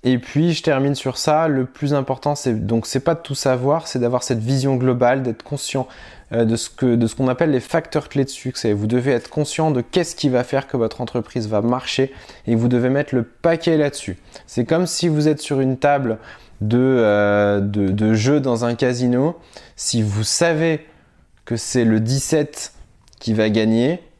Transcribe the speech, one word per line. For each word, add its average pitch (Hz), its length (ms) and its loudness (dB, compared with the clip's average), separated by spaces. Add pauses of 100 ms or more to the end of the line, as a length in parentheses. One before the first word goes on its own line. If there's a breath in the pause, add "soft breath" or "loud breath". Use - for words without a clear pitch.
Et 127 140 2
puis 156 360 0
je - 100 -6
termine 139 320 2
sur 131 220 -6
ça, 160 320 2
le 135 160 0
plus 143 280 -4
important 139 420 -2
c'est, 127 180 -2
donc 110 340 -2
c'est 131 140 -2
pas 165 140 0
de 165 40 -10
tout - 160 -10
savoir, 135 500 0
c'est - 140 -6
d'avoir 120 240 0
cette 117 160 -2
vision 131 380 0
globale, 127 460 2
d'être 117 200 -6
conscient, - 460 -6 (420 loud breath)
euh, 117 140 2
de 110 100 2
ce - 140 -6
que, 123 260 2
de 117 100 4
ce 110 100 -2
qu'on 131 120 0
appelle 127 240 0
les 135 80 2
facteurs 156 480 -4
clés 139 160 0
de 131 60 -4
succès. - 420 -4
Vous 104 160 0
devez 123 240 2
être 120 180 -2
conscient 156 420 -2
de 127 100 0
qu'est-ce - 340 -2
qui 147 140 0
va 123 160 2
faire 135 220 -2
que - 100 -4
votre 113 240 -2
entreprise 117 480 -6
va 107 120 0
marcher 131 520 -2 (340 loud breath)
et 117 80 2
vous 117 140 2
devez 123 180 2
mettre 135 260 0
le 123 100 2
paquet 165 520 0
là-dessus. 143 420 -2 (300 loud breath)
C'est - 160 -2
comme 165 240 0
si 170 220 -2
vous 151 180 2
êtes 147 140 0
sur 139 180 -4
une 131 160 0
table 131 420 0 (440 loud breath)
de, 107 180 2
euh, 104 800 4
de, 101 300 0
de 107 240 2
jeu 123 260 2
dans 120 240 -2
un 120 120 -2
casino. 127 600 0 (400 loud breath)
Si - 260 -2
vous 107 220 0
savez 160 640 0 (580 soft breath)
que 117 140 -4
c'est 120 260 0
le 110 160 4
dix-sept 139 720 -2 (480)
qui 113 140 -2
va 110 160 2
gagner 113 520 2 (180)